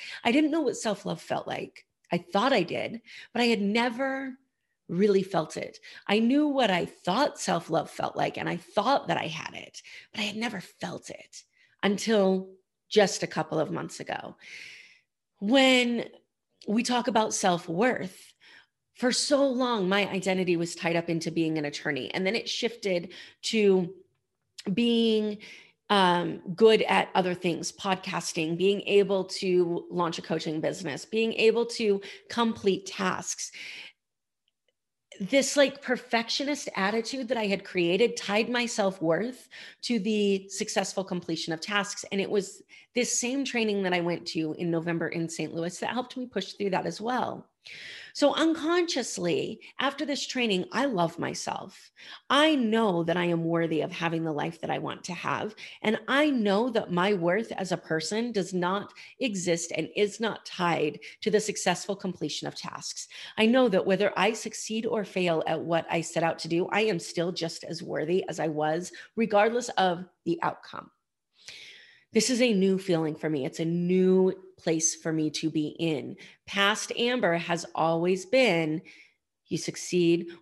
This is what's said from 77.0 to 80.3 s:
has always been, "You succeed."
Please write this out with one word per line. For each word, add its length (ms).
has 400
always 500
been, 560
"You 120
succeed." 840